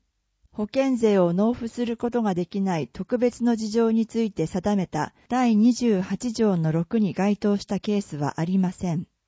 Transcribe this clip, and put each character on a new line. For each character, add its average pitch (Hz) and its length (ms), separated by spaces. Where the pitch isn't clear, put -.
保 214 140
険 269 320
税 214 240
を 175 120
納 208 200
付 240 160
す 240 180
る 226 100
こ 240 140
と 240 120
が 202 120
で 175 120
き 202 140
な 185 200
い - 80
特 220 300
別 233 260
の 233 100
事 220 140
情 226 240
に 226 160
つ 233 120
い 220 120
て 160 160
定 202 260
め 185 140
た 151 260
第 240 260
二 226 180
十 226 280
八 196 320
条 208 240
の 160 160
六 170 260
に 202 140
該 202 240
当 202 200
し - 80
た 196 140
ケ 208 200
ー - 20
ス - 160
は 143 240
あ 160 40
り 185 140
ま 185 140
せ 175 220
ん。 185 120